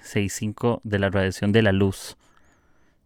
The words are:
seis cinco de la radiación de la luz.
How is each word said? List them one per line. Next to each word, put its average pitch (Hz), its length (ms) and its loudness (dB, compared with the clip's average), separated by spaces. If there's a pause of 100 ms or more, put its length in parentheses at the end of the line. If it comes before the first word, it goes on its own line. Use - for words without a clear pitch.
seis 101 320 -4
cinco 110 500 -4
de 104 140 -2
la 98 100 2
radiación 95 440 0
de 113 100 6
la 104 100 4
luz. 98 460 0 (880)